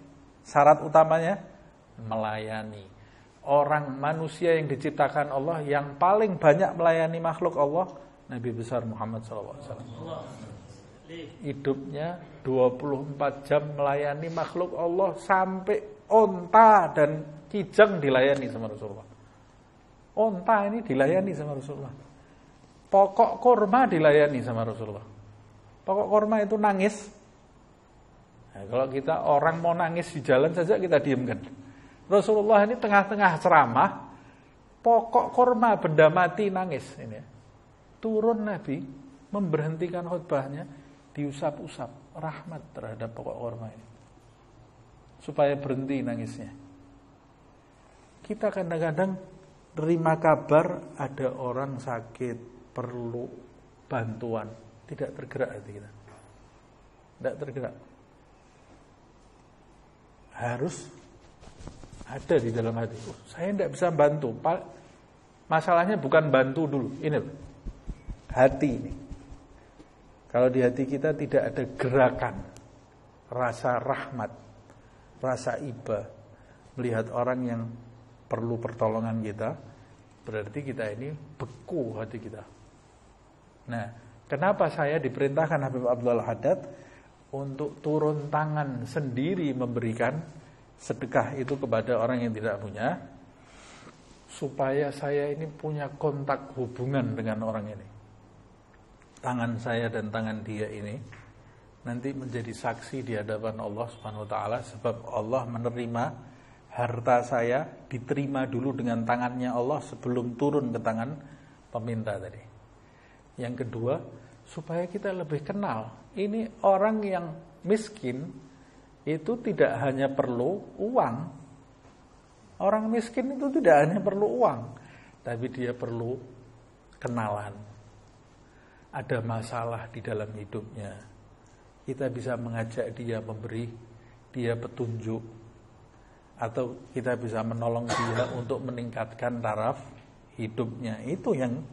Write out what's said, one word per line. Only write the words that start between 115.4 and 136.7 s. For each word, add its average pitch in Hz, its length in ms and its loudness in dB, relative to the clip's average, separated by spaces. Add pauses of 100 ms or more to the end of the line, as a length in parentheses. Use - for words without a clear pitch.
kenal. 151 480 -6 (240)
Ini 214 540 -6
orang 202 340 4
yang 175 320 -4 (320)
miskin 170 640 -2 (800)
itu 160 320 -2
tidak 151 400 2
hanya 135 240 0
perlu 135 560 0 (160)
uang. 196 380 2 (1500)
Orang 220 320 0
miskin 254 420 -4
itu 277 220 -2
tidak 175 260 8
hanya 170 160 2
perlu 208 460 2
uang, 139 140 2 (640)
tapi 120 240 -4
dia 123 240 -4
perlu 117 420 -6 (880)
kenalan. 104 520 -4 (1400)
Ada 127 240 -4
masalah 113 720 -6
di - 80 -12
dalam 107 320 -6
hidupnya, 104 640 -12 (880)
kita 135 240 -4
bisa 120 320 -6
mengajak 113 560 -6
dia, 117 240 -6
memberi 113 480 -8 (640)
dia 117 240 -2
petunjuk, 113 640 -6 (1200)
atau 120 400 -4 (160)